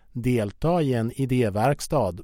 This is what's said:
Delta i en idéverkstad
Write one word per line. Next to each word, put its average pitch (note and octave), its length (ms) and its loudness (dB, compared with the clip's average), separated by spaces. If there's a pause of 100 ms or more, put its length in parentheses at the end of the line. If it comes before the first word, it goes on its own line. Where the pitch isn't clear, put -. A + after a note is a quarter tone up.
(120)
Delta B2 680 0
i C3 120 0
en A#2 180 -2
idéverkstad B2 1120 0